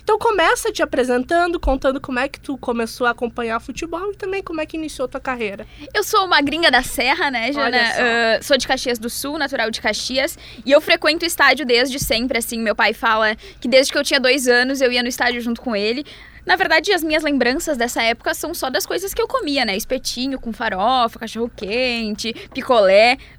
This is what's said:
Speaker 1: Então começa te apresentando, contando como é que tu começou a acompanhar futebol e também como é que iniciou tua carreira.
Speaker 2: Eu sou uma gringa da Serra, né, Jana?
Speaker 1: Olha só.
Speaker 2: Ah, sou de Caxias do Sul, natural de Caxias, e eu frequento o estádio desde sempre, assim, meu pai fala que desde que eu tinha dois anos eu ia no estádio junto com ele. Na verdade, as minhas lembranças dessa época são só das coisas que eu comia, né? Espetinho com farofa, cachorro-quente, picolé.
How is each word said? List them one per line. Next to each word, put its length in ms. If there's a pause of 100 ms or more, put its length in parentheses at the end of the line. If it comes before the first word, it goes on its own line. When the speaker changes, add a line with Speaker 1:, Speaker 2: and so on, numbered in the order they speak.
Speaker 1:
Então 160
começa 540
te 100
apresentando, 760
contando 420
como 200
é 80
que 100
tu 180
começou 520
a 20
acompanhar 480
futebol 540
e 40
também 280
como 160
é 60
que 100
iniciou 320
tua 120
carreira. 460 (260)
Speaker 2:
Eu 120
sou 200
uma 160
gringa 300
da 140
Serra, 480
né, 200
Jana? 140
Speaker 1:
Olha 200
só. 160
Speaker 2:
Ah, 400
sou 140
de 120
Caxias 320
do 100
Sul, 280
natural 340
de 80
Caxias, 580 (260)
e 60
eu 100
frequento 440
o 20
estádio 400
desde 320
sempre, 400
assim, 220
meu 160
pai 180
fala 400 (260)
que 60
desde 260
que 60
eu 60
tinha 160
dois 260
anos 360
eu 100
ia 100
no 60
estádio 320
junto 220
com 120
ele. 300 (400)
Na 100
verdade, 380
as 100
minhas 200
lembranças 560
dessa 240
época 320
são 180
só 160
das 160
coisas 300
que 80
eu 40
comia, 380
né? 100
Espetinho 640
com 140
farofa, 680
cachorro-quente, 1160 (180)
picolé. 640 (220)